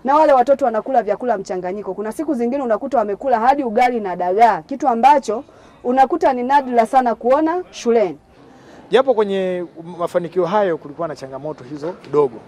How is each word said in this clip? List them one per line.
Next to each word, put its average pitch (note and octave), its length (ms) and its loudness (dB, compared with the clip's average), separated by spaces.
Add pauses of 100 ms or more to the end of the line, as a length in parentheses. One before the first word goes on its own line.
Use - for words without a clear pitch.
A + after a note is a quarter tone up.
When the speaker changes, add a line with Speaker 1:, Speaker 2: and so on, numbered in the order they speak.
Speaker 1:
na C4+ 120 2
wale D4+ 160 6
watoto C4+ 320 4
wanakula A3+ 380 0
vyakula G#3 360 -2
mchanganyiko. F#3+ 560 -8
Kuna G#3+ 180 -8
siku D#4 220 -4
zingine A#3+ 280 -2
unakuta B3 360 -2
wamekula G#3+ 420 -2
hadi C4+ 240 2
ugali A#3+ 360 0
na F#3 160 -6
dagaa, F#3 460 2
kitu C#4 260 -6
ambacho A#3+ 560 2 (400)
unakuta C4+ 480 2
ni B3 100 -2
nadra B3+ 440 2
sana B3 280 2
kuona D#4+ 560 0
shuleni. G#3+ 480 0 (720)
Speaker 2:
Japo C4 240 2
kwenye F#3+ 500 -2 (340)
mafanikio F3 480 0
hayo F#3 320 0
kulikuwa D#3 300 -10
na D3 80 -12
changamoto C3+ 480 -12
hizo D3+ 280 -10
kidogo. C#3 440 -2 (120)